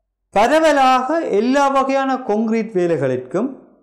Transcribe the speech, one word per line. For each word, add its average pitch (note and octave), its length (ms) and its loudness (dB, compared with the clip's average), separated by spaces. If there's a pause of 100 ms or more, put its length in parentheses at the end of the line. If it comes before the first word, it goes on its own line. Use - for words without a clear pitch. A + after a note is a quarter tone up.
(300)
பரவலாக C#4 1000 2
எல்லா B3+ 380 2
வகையான C4+ 500 0
கான்கிரீட் A3+ 540 -2
வேலைகளுக்கும் E3+ 880 -2 (220)